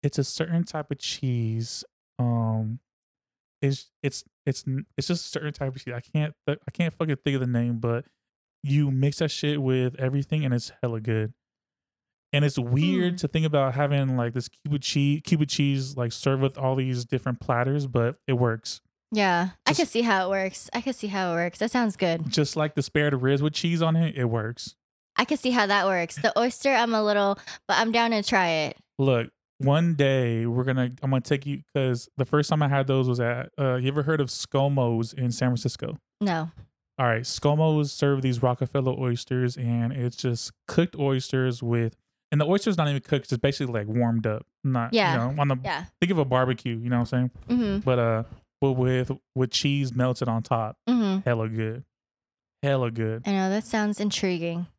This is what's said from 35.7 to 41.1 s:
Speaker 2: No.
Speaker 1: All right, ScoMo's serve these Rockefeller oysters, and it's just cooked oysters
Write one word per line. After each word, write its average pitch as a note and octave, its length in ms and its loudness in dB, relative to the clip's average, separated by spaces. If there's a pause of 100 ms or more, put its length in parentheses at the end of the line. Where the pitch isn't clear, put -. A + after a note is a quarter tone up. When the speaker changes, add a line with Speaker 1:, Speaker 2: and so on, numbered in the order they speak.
Speaker 2:
No. E3+ 300 0 (480)
Speaker 1:
All C3 80 2
right, A2+ 160 2
ScoMo's D3+ 720 2
serve C#3 300 2
these B2 180 2
Rockefeller B2+ 580 0
oysters, B2 560 -2
and A#2 380 0
it's B2 220 -4
just - 360 -4 (160)
cooked - 300 2
oysters C3 640 0